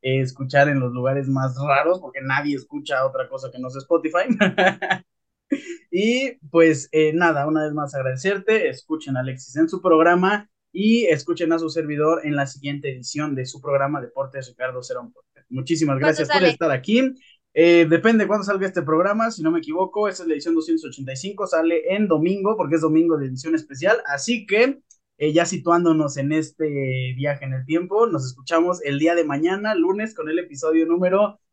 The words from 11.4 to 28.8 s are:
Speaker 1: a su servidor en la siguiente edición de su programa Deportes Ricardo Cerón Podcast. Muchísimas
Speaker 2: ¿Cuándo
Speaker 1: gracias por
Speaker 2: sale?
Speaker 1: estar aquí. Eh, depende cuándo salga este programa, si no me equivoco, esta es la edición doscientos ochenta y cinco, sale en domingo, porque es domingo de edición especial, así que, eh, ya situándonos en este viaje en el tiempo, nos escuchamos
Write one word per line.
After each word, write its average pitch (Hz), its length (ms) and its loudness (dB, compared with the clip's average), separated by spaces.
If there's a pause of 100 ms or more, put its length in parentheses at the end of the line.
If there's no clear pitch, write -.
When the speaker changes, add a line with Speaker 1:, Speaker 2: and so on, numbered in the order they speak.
Speaker 1:
a 165 60 0
su 160 100 -4
servidor 151 560 0
en 147 100 -2
la 139 120 0
siguiente 143 440 -8
edición 139 440 -6
de 131 100 -6
su 131 160 -14
programa 139 400 0
Deportes 131 480 -10
Ricardo 127 340 -8
Cerón 123 300 -10
Podcast. - 360 -20
Muchísimas 139 500 0
Speaker 2:
¿Cuándo 156 240 2
Speaker 1:
gracias 131 80 -2
por 285 120 2
Speaker 2:
sale? 175 60 6
Speaker 1:
estar 156 220 0
aquí. 202 300 2 (520)
Eh, 170 360 8
depende 208 380 4
cuándo 202 160 0
salga 196 240 -2
este 180 140 -4
programa, 196 500 0
si 202 100 -10
no 160 100 0
me 170 80 2
equivoco, 185 500 -2
esta 180 140 -10
es 165 40 -4
la 160 80 0
edición 165 200 -2
doscientos 156 300 -2
ochenta 131 280 -10
y - 20 -8
cinco, 196 320 -8
sale 165 480 0
en 208 140 2
domingo, 190 480 0
porque 160 180 -2
es 160 60 2
domingo 160 360 2
de 139 100 -4
edición 131 280 -4
especial, 160 420 0 (100)
así 220 380 -4
que, 240 360 2 (360)
eh, 151 140 0
ya 170 140 4
situándonos 170 720 2
en 139 160 -2
este 139 840 -4
viaje 139 300 -4
en 131 80 -6
el 131 120 -6
tiempo, 180 420 0
nos 151 180 -4
escuchamos 170 580 -2